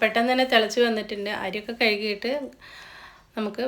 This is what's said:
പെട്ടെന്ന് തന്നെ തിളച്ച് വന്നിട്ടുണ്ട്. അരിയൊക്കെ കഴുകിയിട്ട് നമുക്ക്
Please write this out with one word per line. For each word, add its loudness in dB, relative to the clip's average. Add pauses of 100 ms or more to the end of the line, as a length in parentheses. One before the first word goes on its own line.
പെട്ടെന്ന് 2
തന്നെ 4
തിളച്ച് 4
വന്നിട്ടുണ്ട്. -2 (140)
അരിയൊക്കെ -6
കഴുകിയിട്ട് 0 (1040)
നമുക്ക് -4